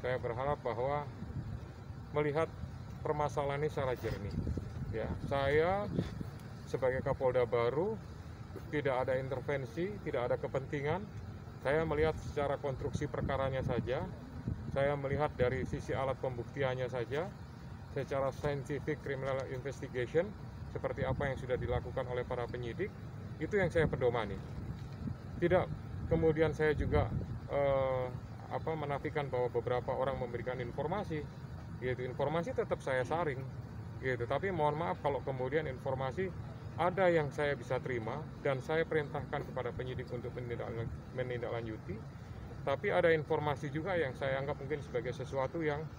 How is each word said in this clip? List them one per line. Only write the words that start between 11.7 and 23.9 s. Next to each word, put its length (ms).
melihat 320
secara 400
konstruksi 480
perkaranya 560
saja. 400
Saya 320
melihat 340
dari 300
sisi 320
alat 240
pembuktiannya 720
saja, 340
secara 380
scientific 720
criminal 480
investigation, 800
seperti 380
apa 220
yang 100
sudah 160
dilakukan 480
oleh 180
para 220
penyidik, 480
itu 160
yang 160
saya 160
pedomani. 480